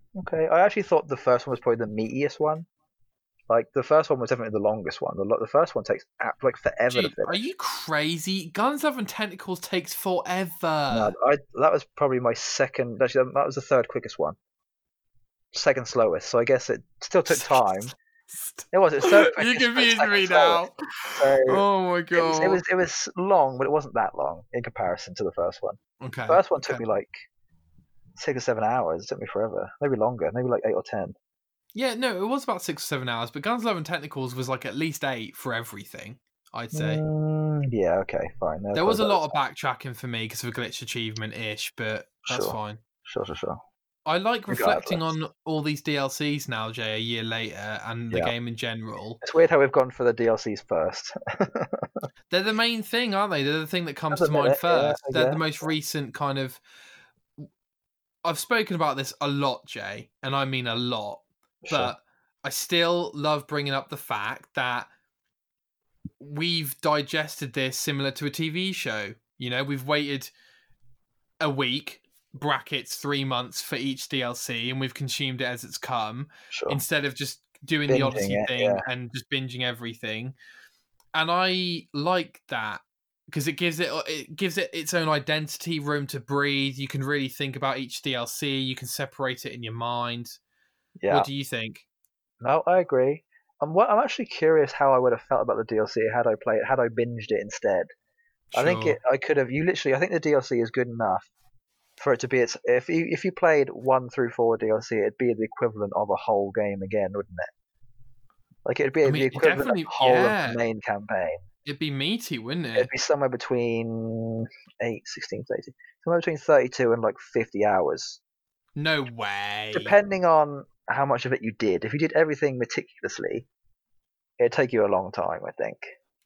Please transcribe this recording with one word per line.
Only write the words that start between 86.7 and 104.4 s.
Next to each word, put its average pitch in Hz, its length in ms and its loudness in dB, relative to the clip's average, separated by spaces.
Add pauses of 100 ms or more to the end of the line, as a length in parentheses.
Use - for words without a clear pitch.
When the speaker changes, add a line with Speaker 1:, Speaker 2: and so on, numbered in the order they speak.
Speaker 2:
You 135 120 -8
can 135 140 -4
really 139 260 -2
think 135 280 -8
about 135 220 -4
each 123 240 -10
D 135 120 -2
L 120 120 -4
C. 139 320 -4
You 131 160 -4
can 127 140 -12
separate 135 580 -6
it - 60 -10
in 120 100 -12
your 110 100 -8
mind. 120 560 -4 (720)
Speaker 1:
Yeah. 95 140 4
Speaker 2:
What 92 100 4
do 139 80 -8
you 139 100 -6
think? 113 420 -8 (540)
Speaker 1:
No, 135 260 2
I 180 140 4
agree. 143 440 2 (380)
I'm, 151 100 -4
wa-, 196 140 6
I'm 214 140 4
actually - 260 -2
curious 156 460 4
how 139 200 4
I 131 60 6
would 127 140 4
have 110 100 -2
felt 123 200 0
about 117 140 0
the 113 80 -2
D 110 140 -2
L 107 80 4
C 110 280 0
had 120 120 2
I 110 160 4
played, 110 260 2
had 131 120 2
I 120 80 4
binged 117 420 -2
it 107 100 2
instead. 101 460 0 (680)
I 123 60 4
think 170 200 2
Speaker 2:
Sure. 156 100 2
Speaker 1:
it, - 60 -2 (120)
I 135 60 4
could 143 220 0
have, 127 120 2
you 147 140 -2
literally, 165 300 0
I 135 40 2
think 185 140 0
the 165 80 0
D 151 140 2
L 131 80 4
C 120 180 0
is 113 100 0
good 123 180 0
enough 110 360 -2 (720)
for - 160 2
it 117 80 0
to 127 80 -4
be 127 120 4
its, 117 240 0
if 123 240 2
you, 165 200 0
if - 160 -4
you 185 80 0
played 156 380 4
one 127 400 2
through 120 200 0
four 113 260 2